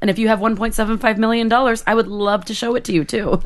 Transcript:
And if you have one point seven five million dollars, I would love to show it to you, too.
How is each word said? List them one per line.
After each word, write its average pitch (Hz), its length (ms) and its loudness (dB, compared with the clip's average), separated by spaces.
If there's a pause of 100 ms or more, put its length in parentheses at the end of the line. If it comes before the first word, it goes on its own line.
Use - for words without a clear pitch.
And 208 100 0
if 185 80 0
you 220 100 0
have 214 120 2
one 220 160 0
point 220 180 -4
seven 220 240 0
five 220 200 2
million 226 300 2
dollars, 233 380 2
I 214 80 2
would 220 140 2
love 202 380 -2
to 220 80 -10
show 233 220 -4
it 247 80 -4
to 220 80 -4
you, 160 120 2
too. 208 420 -2